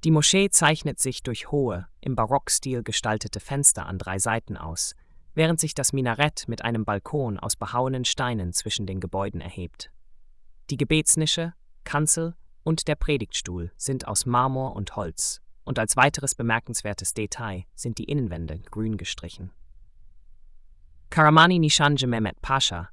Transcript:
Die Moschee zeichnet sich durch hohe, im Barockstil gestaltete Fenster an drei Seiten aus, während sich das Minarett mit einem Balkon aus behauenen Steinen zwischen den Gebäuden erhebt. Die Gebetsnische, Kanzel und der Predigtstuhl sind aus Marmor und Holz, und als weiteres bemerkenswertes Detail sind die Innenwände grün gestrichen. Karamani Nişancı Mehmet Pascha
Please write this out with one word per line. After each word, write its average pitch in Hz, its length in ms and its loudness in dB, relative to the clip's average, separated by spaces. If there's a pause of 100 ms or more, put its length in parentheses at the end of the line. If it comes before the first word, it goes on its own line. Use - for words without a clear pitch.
Die 160 80 6
Moschee 190 380 6
zeichnet 151 500 4
sich - 240 -2
durch - 260 -6
hohe, 113 380 0 (120)
im 131 140 -4
Barockstil 123 720 0
gestaltete 107 560 -2
Fenster - 460 2
an 95 120 -6
drei 92 220 -6
Seiten 113 360 -2
aus, - 380 -6 (440)
während 160 220 4
sich 156 140 -2
das 139 180 0
Minarett 131 560 0
mit 113 160 -6
einem 117 220 0
Balkon 107 520 -2
aus - 180 -4
behauenen 127 500 -2
Steinen 110 480 -2
zwischen - 320 -4
den 95 140 -6
Gebäuden 95 420 -6
erhebt. - 500 -12 (800)
Die 139 80 -4
Gebetsnische, 156 760 2 (320)
Kanzel 165 500 0 (280)
und 160 260 -2
der 151 60 2
Predigtstuhl 90 840 -2
sind - 320 -4
aus 104 160 -2
Marmor 131 500 0
und 98 220 -8
Holz, - 460 -6 (220)
und 123 140 -4
als 113 160 0
weiteres 139 400 2
bemerkenswertes 113 760 -4
Detail 104 520 -6 (100)
sind - 240 -8
die - 60 -6
Innenwände 85 560 -4 (100)
grün 110 260 -4
gestrichen. - 540 -10 (1600)
Karamani 160 480 8
Nişancı 147 480 4
Mehmet 113 340 0
Pascha 101 520 -2